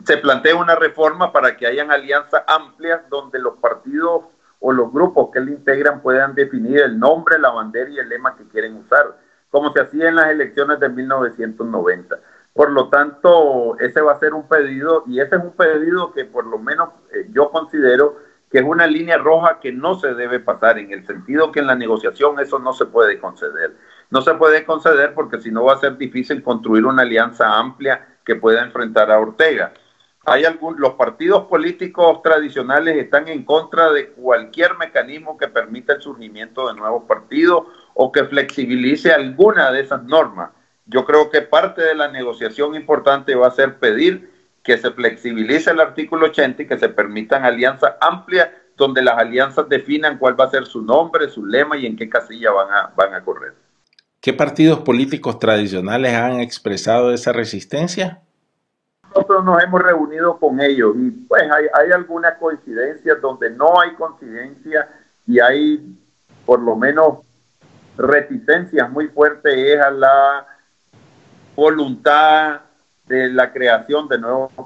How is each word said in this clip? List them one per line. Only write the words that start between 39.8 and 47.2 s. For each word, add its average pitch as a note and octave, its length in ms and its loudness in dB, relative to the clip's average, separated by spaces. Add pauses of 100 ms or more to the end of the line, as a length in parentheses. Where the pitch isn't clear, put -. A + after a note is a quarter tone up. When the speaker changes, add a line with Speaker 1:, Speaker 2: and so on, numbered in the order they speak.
Speaker 1:
esas C3+ 220 -8
normas. A#2+ 460 0 (380)
Yo - 180 -2
creo D3+ 240 4
que D3+ 120 2
parte D#3 420 0
de D#3+ 100 0
la D3 140 -2
negociación B2 640 -6
importante C#3 640 0
va B2 120 6
a B2 40 2
ser C3+ 260 0
pedir D3 540 0 (320)
que A#2 160 2
se A#2+ 100 -4
flexibilice A#2 800 -2
el E3 100 2
artículo D#3+ 460 0
ochenta D3 380 -2
y - 40 -12
que A#2+ 120 -4
se A2+ 100 2
permitan G#2+ 560 -4